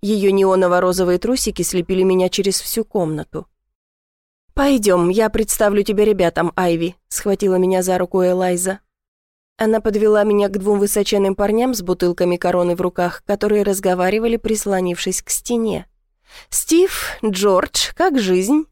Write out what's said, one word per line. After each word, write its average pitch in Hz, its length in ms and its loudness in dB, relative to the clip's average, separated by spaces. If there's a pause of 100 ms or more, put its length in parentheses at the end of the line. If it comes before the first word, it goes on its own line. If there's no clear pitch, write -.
Её 202 300 0
неоново-розовые 185 840 2
трусики 220 460 -2
слепили 185 400 -2
меня 185 260 2
через 190 320 -2
всю - 240 -6
комнату. 156 640 -6 (1040)
"Пойдём, 208 560 2
я 220 200 2
представлю 208 520 0
тебя 208 240 2
ребятам, 175 500 0
Айви", 170 400 -2 (120)
схватила 196 480 -2
меня 185 260 2
за 185 160 0
руку 180 260 0
Элайза. 185 560 0 (800)
Она 220 240 0
подвела 214 420 2
меня 202 260 2
к 196 100 -4
двум 202 180 0
высоченным 202 580 0
парням 220 380 0
с 214 80 -6
бутылками 175 560 -2
Короны 175 380 0
в 180 60 -6
руках, 180 440 -4
которые 208 380 0
разговаривали, 196 760 0
прислонившись 190 880 -4
к - 80 -10
стене. 226 560 -4 (600)
"Стив, - 760 0
Джордж, 196 680 0
как 320 240 2
жизнь?" 196 520 0